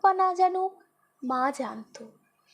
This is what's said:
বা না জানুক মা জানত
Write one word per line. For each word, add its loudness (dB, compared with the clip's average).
বা 6
না 2
জানুক 0
মা -2
জানত -10